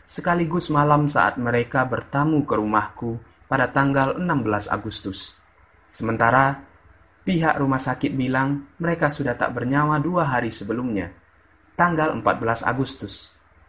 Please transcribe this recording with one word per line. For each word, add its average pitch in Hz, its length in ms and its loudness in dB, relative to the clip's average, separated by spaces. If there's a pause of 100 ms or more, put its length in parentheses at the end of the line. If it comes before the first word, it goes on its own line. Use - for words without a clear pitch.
sekaligus 170 720 0
malam 147 320 6
saat 113 320 2
mereka 120 480 0
bertamu 143 560 0
ke 143 160 -2
rumahku 107 640 -2 (260)
pada 131 240 0
tanggal 139 480 2
enam 160 240 0
belas 104 240 0
Agustus. - 720 -2 (500)
Sementara 117 800 2 (560)
pihak 165 320 2
rumah 135 240 0
sakit - 320 -2
bilang 135 640 -2
mereka 165 320 0
sudah 127 320 -2
tak 120 160 -2
bernyawa 143 480 0
dua 170 240 0
hari 123 240 -2
sebelumnya, 107 640 -4 (640)
tanggal 160 320 2
empat 113 240 0
belas 113 240 -2
Agustus." - 720 -2 (360)